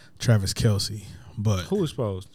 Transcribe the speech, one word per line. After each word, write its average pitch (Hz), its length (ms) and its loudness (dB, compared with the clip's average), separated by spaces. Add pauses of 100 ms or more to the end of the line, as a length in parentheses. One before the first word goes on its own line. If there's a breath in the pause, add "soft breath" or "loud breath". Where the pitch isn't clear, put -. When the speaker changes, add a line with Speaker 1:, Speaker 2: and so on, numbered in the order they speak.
(180 soft breath)
Speaker 1:
Travis 104 360 4
Kelce. 104 500 0 (340 loud breath)
But 101 260 2
Speaker 2:
Who 196 180 0
exposed? 107 520 -4